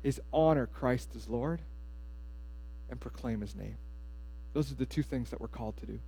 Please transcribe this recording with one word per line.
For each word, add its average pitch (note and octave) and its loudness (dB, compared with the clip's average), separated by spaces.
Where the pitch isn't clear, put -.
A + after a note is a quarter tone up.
is C#3 2
honor D#3 8
Christ B2+ 2
as A2+ -8
Lord C3 0
and B2 -4
proclaim A2+ 0
his G2+ -2
name. G2 -4
Those C#3 4
are C3+ -2
the C3 2
two - 2
things B2+ 0
that - -4
we're A#2 -2
called A2 -4
to - -8
do. A2 -4